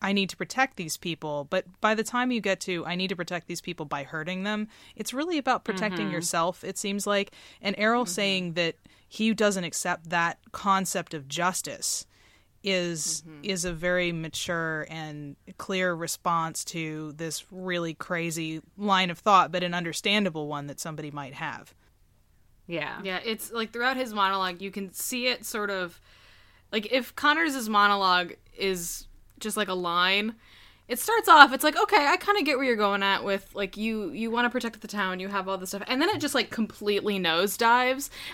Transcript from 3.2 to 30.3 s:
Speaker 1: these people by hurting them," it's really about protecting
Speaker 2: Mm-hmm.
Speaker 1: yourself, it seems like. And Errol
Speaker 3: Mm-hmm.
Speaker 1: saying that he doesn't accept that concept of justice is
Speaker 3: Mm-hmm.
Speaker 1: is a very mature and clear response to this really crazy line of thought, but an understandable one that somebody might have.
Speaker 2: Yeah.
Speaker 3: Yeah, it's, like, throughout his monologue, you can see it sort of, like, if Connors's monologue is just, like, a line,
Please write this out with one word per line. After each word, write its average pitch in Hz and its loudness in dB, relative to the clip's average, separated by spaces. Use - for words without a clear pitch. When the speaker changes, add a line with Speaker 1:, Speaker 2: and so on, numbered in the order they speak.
Speaker 1:
these 170 -8
people 170 -8
by 143 -4
hurting 165 -6
them," 214 -4
it's 220 -8
really 311 -2
about 254 0
protecting 202 -2
Speaker 2:
Mm-hmm. 180 -2
Speaker 1:
yourself, 170 -2
it 185 -8
seems 202 -2
like. 202 2
And 196 -2
Errol 233 4
Speaker 3:
Mm-hmm. - -6
Speaker 1:
saying 190 0
that 170 2
he 220 2
doesn't 196 4
accept 165 -4
that 170 2
concept 190 0
of 139 -10
justice 165 -2
is 175 -2
Speaker 3:
Mm-hmm. 147 -18
Speaker 1:
is 190 -2
a 180 -4
very 175 0
mature 160 -4
and 151 -10
clear 185 0
response 165 -2
to 156 -6
this 160 -6
really 175 -4
crazy 165 -4
line 190 2
of 165 -8
thought, 185 6
but 180 -2
an 175 -2
understandable 175 0
one 143 -6
that 139 -12
somebody 151 -10
might 139 -12
have. 147 -10
Speaker 2:
Yeah. 160 -6
Speaker 3:
Yeah, 185 -6
it's, 220 -6
like, 226 -4
throughout 247 0
his 247 -4
monologue, 190 0
you 196 -8
can 196 -8
see 247 -4
it 247 -2
sort 208 -4
of, 180 -6
like, 220 -2
if 247 0
Connors's 294 2
monologue 196 4
is 180 -4
just, 214 -4
like, 202 4
a 185 0
line, 185 2